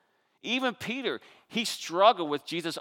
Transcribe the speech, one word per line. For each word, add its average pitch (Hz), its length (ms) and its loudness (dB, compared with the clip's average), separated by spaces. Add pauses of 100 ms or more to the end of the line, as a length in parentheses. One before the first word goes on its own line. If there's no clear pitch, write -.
(460)
Even 247 300 0
Peter, 214 460 -6 (260)
he 233 160 -4
struggled 180 640 4
with 147 140 -2
Jesus' 165 380 -6